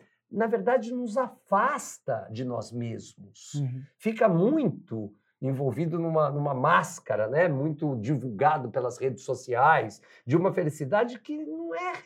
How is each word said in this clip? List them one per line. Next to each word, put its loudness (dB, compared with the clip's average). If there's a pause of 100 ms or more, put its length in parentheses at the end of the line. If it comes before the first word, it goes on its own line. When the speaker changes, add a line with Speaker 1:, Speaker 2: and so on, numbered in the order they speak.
(320)
Speaker 1:
na 0
verdade, 0
nos -4
afasta -2
de -6
nós -6
mesmos. -10
Speaker 2:
Uhum. -4 (160)
Speaker 1:
Fica 2
muito 2 (300)
envolvido -2
numa, 2
numa -2
máscara, 0
né? 4
Muito -2
divulgado 0
pelas -4
redes -4
sociais, 2 (240)
de 4
uma 2
felicidade 0
que -10
não -8
é -4 (120)